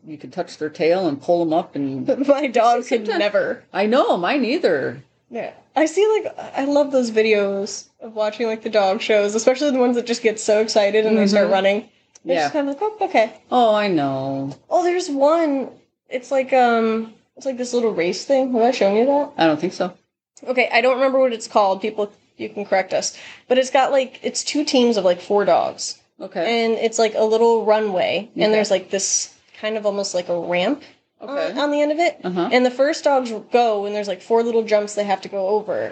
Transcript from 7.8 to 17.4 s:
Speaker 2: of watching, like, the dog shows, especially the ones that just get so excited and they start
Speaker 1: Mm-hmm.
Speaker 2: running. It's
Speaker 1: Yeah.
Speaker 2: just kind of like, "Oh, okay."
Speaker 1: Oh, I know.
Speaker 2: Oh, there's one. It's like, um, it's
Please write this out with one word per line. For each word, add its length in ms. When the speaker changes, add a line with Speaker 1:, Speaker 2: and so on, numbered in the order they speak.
Speaker 2:
of 140
watching, 340
like, 140
the 60
dog 320
shows, 340
especially 360
the 80
ones 180
that 80
just 180
get 160
so 220
excited 460
and 100
they 120
start 160
Speaker 1:
Mm-hmm. 100
Speaker 2:
running. 240
It's 100
Speaker 1:
Yeah. 180
Speaker 2:
just 100
kind 160
of 100
like, 120
"Oh, 60
okay." 260
Speaker 1:
Oh, 240
I 140
know. 640
Speaker 2:
Oh, 160
there's 240
one. 640
It's 200
like, 220
um, 640
it's 100